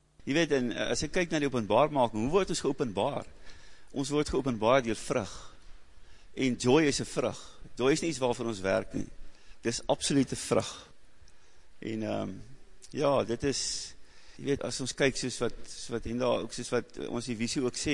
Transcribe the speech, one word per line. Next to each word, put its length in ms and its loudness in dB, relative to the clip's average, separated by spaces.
Jy 80 0
weet, 180 4
en, 200 2
eh, 180 -2
as 140 0
ek 80 -4
kyk 200 0
na 80 2
die 100 2
openbaarmaking, 760 4
hoe 80 0
word 180 4
ons 120 -2
geopenbaar? 640 0
Ons 180 -2
word 200 2
geopenbaar 540 4
deur 120 0
vrug. 580 -4
En 200 2
joy 300 8
is 160 4
'n 40 -2
vrug. 540 -4
Joy 160 4
is 100 4
nie 80 0
iets 100 -4
waarvoor 260 0
ons 160 -4
werk 320 2
nie. 140 -2
Dis 260 -2
absolute 480 2
vrug. 540 -2
En, 240 -6
ehm, 260 -2
ja, 320 4
dit 200 0
is 500 -2
jy 140 -8
weet, 180 0
as 160 -4
ons 160 -4
kyk 200 4
soos 260 -4
wat, 140 0
soos 240 -8
wat 160 -2
Henda 200 2
ook, 160 -6
soos 180 -6
wat 220 -2
ons 240 -4
die 80 -4
visie 240 -2
ook 160 0
sê, 160 0